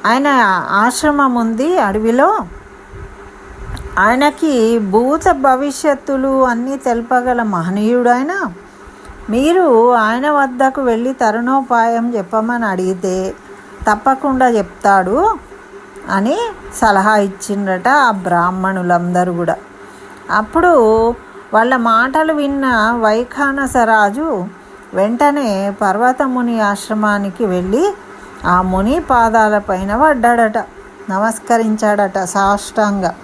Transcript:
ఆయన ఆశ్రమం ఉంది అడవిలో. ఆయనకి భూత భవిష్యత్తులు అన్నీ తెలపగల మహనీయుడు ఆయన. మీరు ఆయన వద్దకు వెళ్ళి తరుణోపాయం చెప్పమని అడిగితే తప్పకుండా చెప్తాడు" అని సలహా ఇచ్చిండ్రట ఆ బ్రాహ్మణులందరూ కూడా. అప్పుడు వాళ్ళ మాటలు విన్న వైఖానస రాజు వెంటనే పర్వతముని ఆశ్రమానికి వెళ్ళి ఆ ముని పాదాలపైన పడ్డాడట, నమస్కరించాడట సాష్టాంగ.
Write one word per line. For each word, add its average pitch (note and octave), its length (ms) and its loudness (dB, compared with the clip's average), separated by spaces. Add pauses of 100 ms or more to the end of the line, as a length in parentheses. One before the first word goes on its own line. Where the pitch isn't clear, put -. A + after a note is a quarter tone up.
ఆయన C4 220 2 (420)
ఆశ్రమం B3+ 640 2
ఉంది A#3+ 440 0
అడవిలో. A#3 600 2 (1600)
ఆయనకి B3 800 2
భూత A#3+ 520 0
భవిష్యత్తులు C4+ 1120 0
అన్నీ B3 320 -2
తెలపగల B3 680 -2
మహనీయుడు G#3 680 0
ఆయన. C#4 420 -2 (800)
మీరు C4 640 4
ఆయన A#3 380 0
వద్దకు C4+ 500 0
వెళ్ళి A#3+ 320 0
తరుణోపాయం A#3+ 1000 0
చెప్పమని A3 520 -2
అడిగితే F#3 680 -4 (560)
తప్పకుండా C4 580 0
చెప్తాడు" G#3+ 920 0 (720)
అని G#3 260 -2 (400)
సలహా G#3+ 400 2
ఇచ్చిండ్రట G3 720 -2
ఆ C4+ 220 4
బ్రాహ్మణులందరూ F3+ 1200 0
కూడా. E3+ 240 -2 (720)
అప్పుడు A3+ 800 2 (460)
వాళ్ళ A#3+ 220 2
మాటలు B3+ 560 0
విన్న C#4 340 -2 (340)
వైఖానస C4 760 -2
రాజు A3 680 0 (500)
వెంటనే A3 840 0
పర్వతముని A#3+ 800 0
ఆశ్రమానికి G#3 840 -2
వెళ్ళి G3+ 500 0 (520)
ఆ F3+ 160 2
ముని G3 380 0
పాదాలపైన G#3+ 960 0
పడ్డాడట, A#3 640 2 (520)
నమస్కరించాడట G#3+ 1120 0
సాష్టాంగ. G3+ 840 -2 (140)